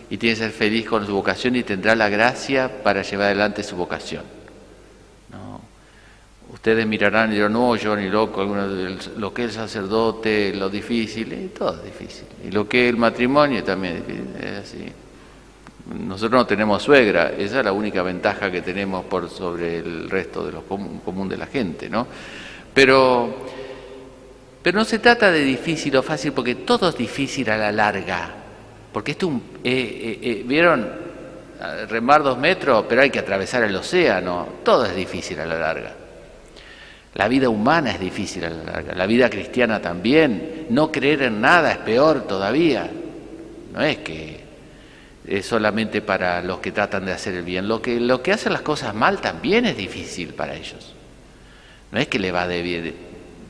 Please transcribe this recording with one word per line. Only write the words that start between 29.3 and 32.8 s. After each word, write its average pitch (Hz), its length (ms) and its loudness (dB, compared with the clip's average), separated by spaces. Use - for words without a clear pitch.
eh, 123 80 0
eh, 113 500 -4
eh, 110 240 -4
¿vieron? 147 420 4
Remar 120 340 4
dos 131 160 2
metros, 143 500 4